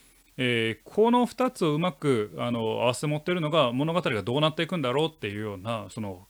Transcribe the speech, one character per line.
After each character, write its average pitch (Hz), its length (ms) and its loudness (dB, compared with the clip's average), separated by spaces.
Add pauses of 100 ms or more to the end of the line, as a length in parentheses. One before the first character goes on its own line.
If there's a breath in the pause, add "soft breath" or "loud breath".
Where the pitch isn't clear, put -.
(360 soft breath)
え 117 480 0
ー、 - 40 -20
こ 220 220 4
の 240 160 4
二 254 240 -2
つ - 140 -4
を 151 100 2
う 151 60 0
ま 180 120 0
く、 113 460 0
あ 123 140 -2
の、 117 80 -2
合 110 260 0
わ 123 80 4
せ 156 140 -4
持 151 80 0
っ 151 60 -6
て 180 120 -2
る 180 60 -2
の 151 100 -2
が、 147 220 4
物 147 200 0
語 175 80 0
が 127 220 -2
ど 117 140 -2
う 147 40 2
な 156 100 4
っ - 40 -4
て - 80 -2
い 160 60 -4
く 180 100 -4
ん 156 40 -4
だ 123 100 0
ろ 151 140 0
う - 20 -2
っ - 100 -18
て - 80 -6
い 101 100 -6
う 104 40 -6
よ 107 160 -6
う - 20 -12
な、 104 320 -6
そ - 100 -10
の 98 280 -8